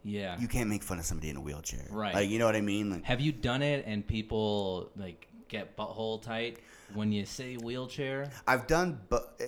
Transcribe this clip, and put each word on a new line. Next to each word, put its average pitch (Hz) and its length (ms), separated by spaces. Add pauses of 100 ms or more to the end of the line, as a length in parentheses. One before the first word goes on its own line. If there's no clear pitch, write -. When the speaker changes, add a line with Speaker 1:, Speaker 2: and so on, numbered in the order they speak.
Speaker 1:
Yeah. 101 380
Speaker 2:
you 120 80
can't 120 200
make 104 140
fun 92 160
of 82 60
somebody 78 260
in 69 60
a 69 40
wheelchair." 73 500
Speaker 1:
Right. 104 240
Speaker 2:
Like, 101 160
you 110 100
know 117 60
what 110 100
I 104 40
mean? 104 300
Like 90 140
Speaker 1:
Have 127 160
you 151 120
done 127 300
it 143 240
and 104 200
people, 104 880
like, 92 320 (200)
get 101 280
butthole 110 440
tight 117 380 (360)
when 107 180
you 101 140
say 127 320
wheelchair? 131 720 (180)
Speaker 2:
I've 123 180
done, 165 320 (100)
bu-, 120 80
uh, - 320